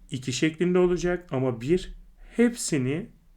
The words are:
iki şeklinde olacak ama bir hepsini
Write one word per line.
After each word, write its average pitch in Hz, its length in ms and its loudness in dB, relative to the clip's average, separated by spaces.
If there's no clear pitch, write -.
iki 131 220 -4
şeklinde 175 460 2
olacak 175 520 0
ama 127 300 -2
bir 165 320 0
hepsini 175 720 0